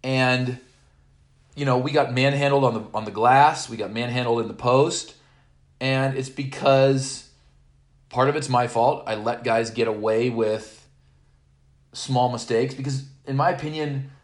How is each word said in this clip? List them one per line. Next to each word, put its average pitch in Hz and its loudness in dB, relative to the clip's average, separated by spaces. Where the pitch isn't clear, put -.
And, 127 0
you 143 -6
know, 131 2
we 131 -2
got 135 0
manhandled 139 2
on 120 2
the, 107 -6
on 107 -4
the 107 -8
glass, 131 4
we 117 -10
got 113 -6
manhandled 120 -2
in 110 -4
the 104 -10
post, 131 0
and 135 0
it's 131 -8
because 135 2
part 131 2
of 147 -2
it's 139 -6
my 123 2
fault. 120 0
I 110 -4
let 110 -4
guys 113 0
get 113 -2
away 110 0
with 110 -4
small 127 0
mistakes 120 -2
because, 135 -6
in 135 -6
my 151 2
opinion 151 -6